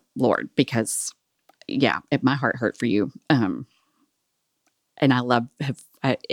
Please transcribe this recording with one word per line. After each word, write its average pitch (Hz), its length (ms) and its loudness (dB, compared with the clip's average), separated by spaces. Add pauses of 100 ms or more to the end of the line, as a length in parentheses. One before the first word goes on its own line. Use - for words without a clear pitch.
(160)
Lord - 400 0
because, - 580 -2 (540)
yeah, 113 320 0 (100)
it, 143 140 -2
my 131 120 2
heart 127 220 -2
hurt 113 200 -4
for 123 100 -2
you. 104 240 0 (180)
Um, 113 380 0 (1300)
and 135 160 4
I 123 60 2
love, 123 280 0 (120)
have, 139 200 -4 (240)
I, 135 140 0 (160)